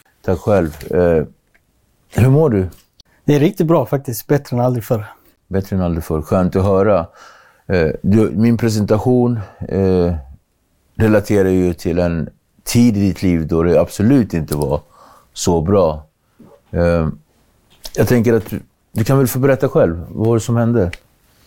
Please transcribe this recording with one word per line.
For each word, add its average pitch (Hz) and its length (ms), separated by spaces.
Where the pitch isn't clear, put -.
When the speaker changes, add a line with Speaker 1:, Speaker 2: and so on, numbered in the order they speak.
Speaker 1:
Tack 92 140
själv. 87 380
Eh, 85 340
hur 131 80
mår 147 200
du? 95 180
Speaker 2:
Det 147 100
är 143 60
riktigt 170 260
bra 156 200
faktiskt. 135 400
Bättre 143 300
än 120 60
aldrig 123 220
förr. 107 200
Speaker 1:
Bättre 95 280
än 92 60
aldrig 85 220
förr. 78 180
Skönt 92 340
att 92 80
höra. 98 420
Eh, 85 220
du, 101 320
min 113 220
presentation, 113 840
eh, 92 560
relaterar 104 520
ju 90 260
till 87 240
en 85 320
tid 117 320
i 101 40
ditt 98 220
liv 85 240
då 80 160
det 82 180
absolut 104 540
inte 76 220
var 73 240
så 85 280
bra. 80 440
Eh, 85 380
jag 120 120
tänker 117 260
att 110 160
du, 107 100
du 110 120
kan 135 140
väl 135 80
få 127 120
berätta 135 300
själv. 87 400
Vad 107 180
var 117 80
det 113 60
som 117 160
hände? 117 340